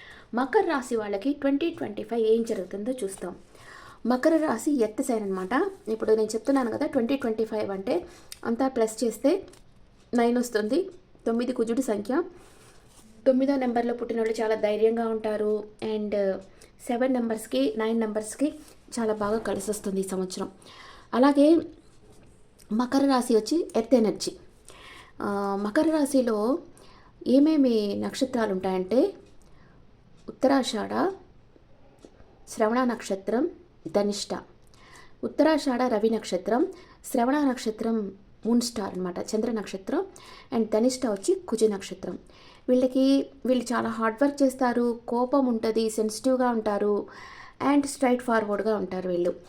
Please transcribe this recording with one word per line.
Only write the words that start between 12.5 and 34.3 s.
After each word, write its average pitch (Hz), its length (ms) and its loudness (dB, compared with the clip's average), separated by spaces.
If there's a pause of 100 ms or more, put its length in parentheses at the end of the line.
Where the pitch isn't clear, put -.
తొమ్మిదో 269 300 4
నెంబర్లో 240 380 0
పుట్టిన 233 260 -4
వాళ్ళు 226 220 0
చాలా 220 120 2
ధైర్యంగా 220 540 2
ఉంటారు. 214 560 -2 (300)
And 208 200 -4 (760)
సెవెన్ 254 240 0
నెంబర్స్కి, 240 640 -2
నైన్ 226 240 0
నెంబర్స్కి 214 540 -2 (440)
చాలా 220 140 0
బాగా 208 260 -2
కలిసి 202 320 -4
వస్తుంది 196 300 -4
ఈ 190 80 -4
సంవత్సరం. 185 420 -6 (640)
అలాగే 285 440 6 (1120)
మకర 247 340 2
రాశి 247 300 4
వచ్చి 302 400 2
ఎర్త్ 226 180 4
ఎనర్జీ. - 380 2 (920)
ఆ, 202 340 -2
మకర 208 340 0
రాశిలో 254 680 2 (680)
ఏమేమి 247 720 4
నక్షత్రాలు 214 540 -2
ఉంటాయంటే 190 600 0 (1120)
ఉత్తరాషాఢ, 247 840 0 (1400)
శ్రవణ 226 360 0
నక్షత్రం, 226 640 -2 (380)
ధనిష్ట. 202 460 -2 (880)